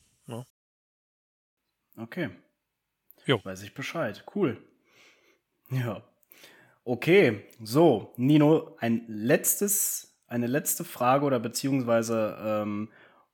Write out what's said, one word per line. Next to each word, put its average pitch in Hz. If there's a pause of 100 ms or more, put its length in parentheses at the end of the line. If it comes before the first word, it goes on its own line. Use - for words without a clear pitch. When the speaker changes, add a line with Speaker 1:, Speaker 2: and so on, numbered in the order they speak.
(280)
Speaker 1:
ne? 123 (1500)
Speaker 2:
Okay. 113 (960)
Speaker 1:
Jo. 127
Speaker 2:
Weiß 95
ich 104
Bescheid. 131 (120)
Cool. 147 (1080)
Ja. 120 (800)
Okay, 123 (180)
so, 120
Nino, 151
ein 117
letztes, -
eine 120
letzte 147
Frage 135
oder 131
beziehungsweise, 117
ähm, 107 (420)